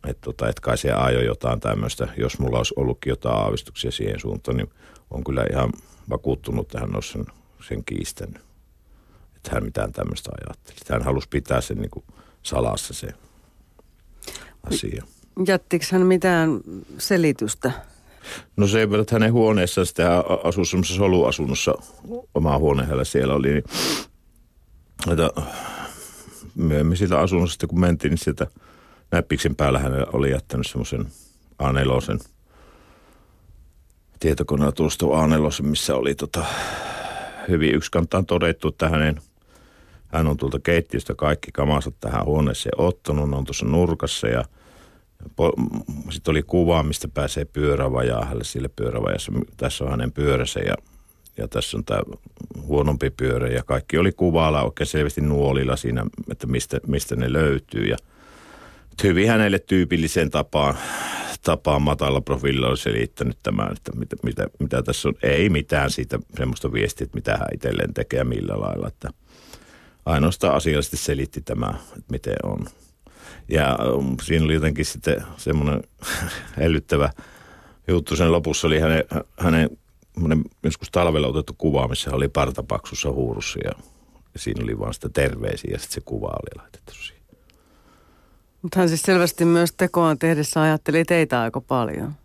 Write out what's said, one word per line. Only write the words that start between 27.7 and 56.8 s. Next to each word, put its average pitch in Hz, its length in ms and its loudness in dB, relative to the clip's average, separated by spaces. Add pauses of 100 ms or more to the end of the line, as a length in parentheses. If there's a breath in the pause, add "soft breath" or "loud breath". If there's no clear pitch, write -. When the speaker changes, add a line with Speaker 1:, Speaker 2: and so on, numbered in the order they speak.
Speaker 1:
mentiin, 85 300 4
niin 82 80 2
sieltä - 280 -2 (680 soft breath)
näppiksen 76 440 0
päällä 67 220 2
hän 67 140 0 (200)
oli 67 180 2
jättänyt 65 360 -4
semmoisen - 400 -4 (520 soft breath)
A 69 140 0
nelosen, 65 460 0 (2000 soft breath)
tietokoneella 73 520 2
tuosta 78 340 0
A 78 200 4
nelosen, 76 400 2
missä 73 300 0
oli 65 180 0
tota, 73 300 -6 (1040 loud breath)
hyvin 76 260 4
yksikantaan 87 520 0
todettu, 82 420 0
että 80 200 0
hänen, 78 320 2 (840 soft breath)
hän 80 200 0
on 73 100 2
tuolta 67 240 -2
keittiöstä - 540 0
kaikki - 380 -2
kamansa 69 380 0 (100)
tähän 55 240 -2
huoneeseen 73 560 0
ottanut, 73 500 0
ne 69 60 0
on 67 80 -2
tuossa 64 220 -6
nurkassa 78 600 0
ja 60 160 0 (800 soft breath)
po-, - 300 0 (560)
sit 78 180 -4
oli 78 140 2
kuva, 85 400 4
mistä 73 260 -2
pääsee 71 360 -4
pyörävajaa 64 800 0
hänelle 64 200 -6
sille 64 320 -6
pyörävajassa. 55 560 -2 (240)
Tässä - 280 -4
on 67 60 -2
hänen 62 220 -2
pyöränsä 67 480 0
ja, 50 140 -2 (600 soft breath)
ja 55 120 -6
tässä - 280 -4
on - 80 -4
tää 50 160 -2 (680)
huonompi 71 440 2
pyörä 62 380 -2
ja 62 140 -2
kaikki - 360 -2
oli 95 140 4
kuvalla 80 500 2
oikein 62 240 -2
selvästi 73 340 0
nuolilla 69 560 2
siinä, 60 300 -2 (240)
että - 160 -8
mistä, - 400 -2